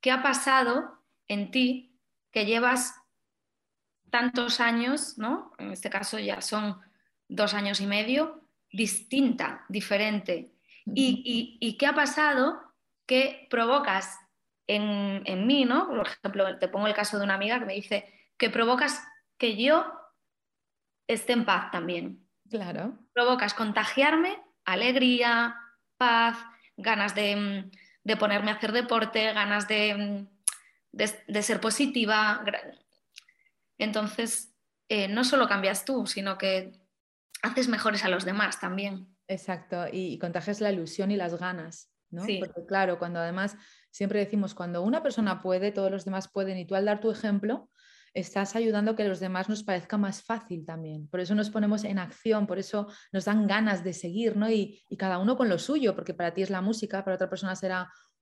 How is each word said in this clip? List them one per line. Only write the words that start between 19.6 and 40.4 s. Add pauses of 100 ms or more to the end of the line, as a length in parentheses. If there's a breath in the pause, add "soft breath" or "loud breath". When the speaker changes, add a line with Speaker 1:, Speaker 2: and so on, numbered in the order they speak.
Speaker 1:
yo (1200)
esté
en
paz
también. (240)
Speaker 2:
Claro. (140)
Speaker 1:
Provocas
contagiarme, (260)
alegría, (400)
paz, (400 loud breath)
ganas
de,
mm, (340 soft breath)
de
ponerme
a
hacer
deporte,
ganas
de,
mm, (640 loud breath)
de, (160)
de
ser
positiva.
Gra-, (1000 loud breath)
entonces, (340)
eh,
no
solo
cambias
tú,
sino
que (720)
haces
mejores
a
los
demás
también. (140)
Speaker 2:
Exacto,
y,
y
contagias